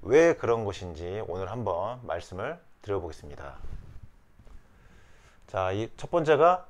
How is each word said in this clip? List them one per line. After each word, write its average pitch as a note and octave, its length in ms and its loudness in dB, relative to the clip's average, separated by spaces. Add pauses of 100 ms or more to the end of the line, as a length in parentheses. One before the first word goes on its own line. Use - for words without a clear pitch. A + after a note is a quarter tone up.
왜 D#3 320 6
그런 A#2 320 0
것인지 F2+ 600 -6
오늘 F#2 240 -6
한번 G#2+ 540 -4
말씀을 F#2+ 540 -8 (220)
드려보겠습니다. D2+ 760 -8 (1900)
자, F#2 240 -2
이 G#2+ 240 -2
첫 - 160 -8
번째가 E3 580 6